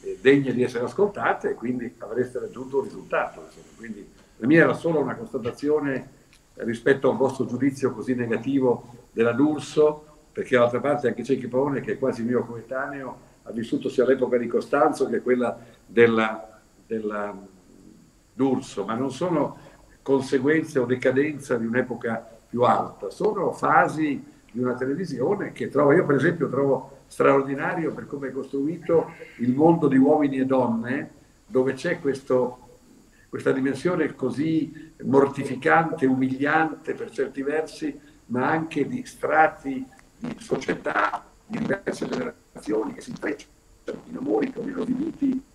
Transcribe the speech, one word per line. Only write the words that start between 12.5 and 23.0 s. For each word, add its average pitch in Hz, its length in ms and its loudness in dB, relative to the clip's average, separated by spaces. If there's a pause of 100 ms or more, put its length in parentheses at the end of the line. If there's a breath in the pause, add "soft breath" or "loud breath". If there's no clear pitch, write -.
ha 107 80 -14
vissuto 120 360 -4
sia 123 160 2
l'epoca 123 340 2
di 117 100 -2
Costanzo 143 600 2
che 113 120 -2
quella 123 380 0 (280 loud breath)
della, 113 760 2 (260)
della 104 480 -6 (1000)
D'Urso, 123 500 -2
ma 110 100 -4
non 131 160 -2
sono 165 480 -2 (440 loud breath)
conseguenze 139 760 2
o 123 60 2
decadenza 127 720 0
di 113 100 -2
un'epoca 113 640 -4 (200)
più 120 140 0
alta, 104 480 0